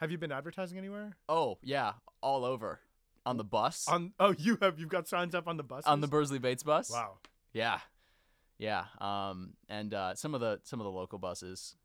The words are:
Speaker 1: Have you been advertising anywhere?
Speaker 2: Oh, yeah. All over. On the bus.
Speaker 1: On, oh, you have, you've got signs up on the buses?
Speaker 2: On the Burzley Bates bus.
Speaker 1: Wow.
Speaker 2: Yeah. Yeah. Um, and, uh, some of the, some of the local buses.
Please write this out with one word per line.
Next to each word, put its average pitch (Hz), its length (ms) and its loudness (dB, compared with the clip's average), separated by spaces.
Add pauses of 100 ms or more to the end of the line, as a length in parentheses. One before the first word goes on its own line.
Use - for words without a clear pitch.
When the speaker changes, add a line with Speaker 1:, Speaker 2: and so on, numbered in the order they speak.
Speaker 1:
Have 160 100 -2
you 175 60 -4
been 160 140 -4
advertising 170 460 -6
anywhere? 202 380 -10 (140)
Speaker 2:
Oh, 151 320 2
yeah. 131 320 0 (280)
All 135 220 2
over. 117 380 -2 (440)
On 123 120 0
the 113 80 -2
bus. 110 420 2
Speaker 1:
On, 175 320 2
oh, 190 180 8
you 190 240 2
have, 180 180 4
you've 160 100 -8
got 175 180 -2
signs 175 260 0
up 170 140 -2
on 170 80 -2
the 151 80 -4
buses? 131 240 -8
Speaker 2:
On 147 140 8
the 147 80 0
Burzley 139 320 2
Bates 127 220 2
bus. 151 280 2
Speaker 1:
Wow. 110 280 -4 (340)
Speaker 2:
Yeah. 110 260 0 (800)
Yeah. 104 280 -2 (140)
Um, 98 540 -4 (160)
and, 104 240 -6
uh, 98 220 -2
some 151 200 -6
of 123 60 -2
the, 110 220 0
some 120 180 -8
of - 40 -6
the 98 60 -6
local 92 280 -6
buses. 92 640 -8